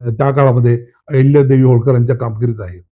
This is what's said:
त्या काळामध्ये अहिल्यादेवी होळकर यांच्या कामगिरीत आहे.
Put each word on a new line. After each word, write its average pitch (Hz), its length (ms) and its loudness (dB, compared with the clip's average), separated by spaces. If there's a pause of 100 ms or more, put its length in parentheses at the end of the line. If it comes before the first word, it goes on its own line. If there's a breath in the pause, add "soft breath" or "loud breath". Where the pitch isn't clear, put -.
(120)
त्या 139 200 -2
काळामध्ये 123 540 0 (260 soft breath)
अहिल्यादेवी 135 500 2
होळकर 127 320 2
यांच्या 120 220 0
कामगिरीत 117 440 -6
आहे. 90 220 -18 (160)